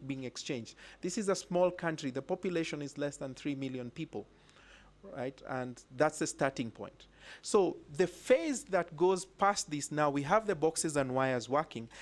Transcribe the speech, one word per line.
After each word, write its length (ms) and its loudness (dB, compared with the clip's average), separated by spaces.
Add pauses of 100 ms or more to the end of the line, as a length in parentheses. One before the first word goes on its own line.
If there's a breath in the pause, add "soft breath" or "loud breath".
being 180 -6
exchanged. 520 -8 (260 loud breath)
This 160 -2
is 100 0
a 60 4
small 360 2
country. 400 -4
The 120 -4
population 580 -2
is 160 -10
less 220 -4
than 160 -8
three 200 -4
million 360 -6
people, 360 -8 (880 loud breath)
right? 320 -8
And 360 -6 (140)
that's 220 2
the 80 -2
starting 440 -2
point. 360 -14 (360 loud breath)
So 340 4 (220)
the 80 6
phase 580 2
that 320 0
goes 300 4
past 440 2
this 220 -4
now, 160 4
we 140 0
have 240 4
the 80 0
boxes 420 0
and 180 0
wires 320 2
working. 420 -2 (120)